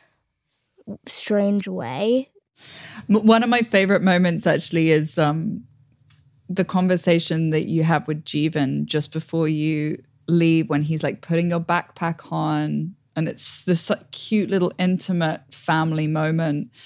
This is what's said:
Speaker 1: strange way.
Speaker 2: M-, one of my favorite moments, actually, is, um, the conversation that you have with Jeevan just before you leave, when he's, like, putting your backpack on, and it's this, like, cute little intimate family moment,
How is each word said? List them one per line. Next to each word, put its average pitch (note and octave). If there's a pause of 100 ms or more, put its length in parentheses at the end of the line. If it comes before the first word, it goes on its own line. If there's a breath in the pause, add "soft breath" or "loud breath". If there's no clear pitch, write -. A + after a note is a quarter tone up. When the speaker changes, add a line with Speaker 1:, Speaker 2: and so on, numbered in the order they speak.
(1040 soft breath)
Speaker 1:
strange G3+
way. F#3+ (760 loud breath)
Speaker 2:
M-, G#3
one A3+
of A#3
my A#3+
favorite G3
moments, F3+
actually, D#3+
is, D#3
um, D#3+ (840)
the F3+
conversation E3+
that D#3
you D#3+
have D#3+
with D#3
Jeevan D3
just -
before D#3+
you D3+ (260)
leave, E3
when D3
he's, D3+
like, -
putting E3+
your E3+
backpack E3+
on, D#3 (200)
and D#3+
it's -
this, E3+
like, -
cute -
little F3+
intimate F3+ (100)
family D#3+
moment, D#3 (140 loud breath)